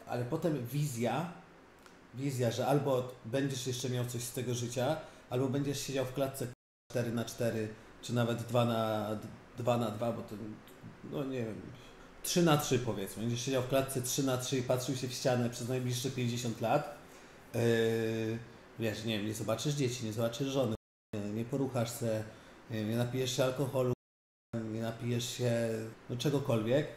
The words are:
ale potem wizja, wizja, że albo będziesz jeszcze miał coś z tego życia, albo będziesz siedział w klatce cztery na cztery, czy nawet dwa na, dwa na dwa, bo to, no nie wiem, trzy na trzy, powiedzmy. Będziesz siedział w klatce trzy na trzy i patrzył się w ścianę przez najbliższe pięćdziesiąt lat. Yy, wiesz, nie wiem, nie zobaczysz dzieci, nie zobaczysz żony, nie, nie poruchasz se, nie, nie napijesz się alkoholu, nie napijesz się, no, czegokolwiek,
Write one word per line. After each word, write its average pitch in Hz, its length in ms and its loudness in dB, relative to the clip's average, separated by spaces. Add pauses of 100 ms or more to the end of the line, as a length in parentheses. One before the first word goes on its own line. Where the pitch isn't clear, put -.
ale 123 180 -2
potem 151 420 0
wizja, 135 640 0 (840)
wizja, 123 360 0
że 110 160 0
albo 131 460 4 (120)
będziesz 135 420 -2
jeszcze 127 240 -2
miał 123 160 0
coś 120 160 -6
z - 100 -8
tego 123 220 -2
życia, 120 420 0 (340)
albo 127 180 2
będziesz 143 320 -2
siedział 131 240 -2
w 123 80 -6
klatce 135 340 -2 (440)
cztery 117 220 0
na 113 120 0
cztery, 110 440 0 (340)
czy 117 120 -4
nawet 120 240 2
dwa 120 260 2
na, 110 440 2 (500)
dwa 117 200 2
na 117 120 0
dwa, 117 220 0
bo 110 100 -6
to, - 120 -10 (800)
no 143 120 -2
nie 131 200 -2
wiem, 98 180 -6 (600)
trzy - 200 2
na 160 140 8
trzy, 139 220 4
powiedzmy. 101 440 -2
Będziesz 120 180 0
siedział 131 220 2
w 123 60 -4
klatce 131 340 2
trzy 131 200 0
na 131 160 2
trzy 131 200 0
i 123 40 2
patrzył 127 340 0
się 127 120 -4
w 123 40 -6
ścianę 123 380 2
przez 120 180 -6
najbliższe 127 420 0
pięćdziesiąt 120 500 -2
lat. 135 380 2 (560)
Yy, 117 60 2 (1200)
wiesz, 110 260 -2
nie 110 140 0
wiem, 101 80 -2
nie 107 80 -2
zobaczysz 110 400 0
dzieci, 123 300 0
nie 107 80 -2
zobaczysz 117 360 0
żony, 131 260 2 (400)
nie, 107 60 -4
nie 104 240 -2
poruchasz 123 460 0
se, 110 340 0 (460)
nie, 110 140 -2
nie 110 120 0
napijesz 123 400 0
się 139 80 4
alkoholu, 131 480 2 (800)
nie 110 100 -2
napijesz 117 460 -2
się, 117 400 2 (420)
no, 123 60 -4
czegokolwiek, 131 720 2 (100)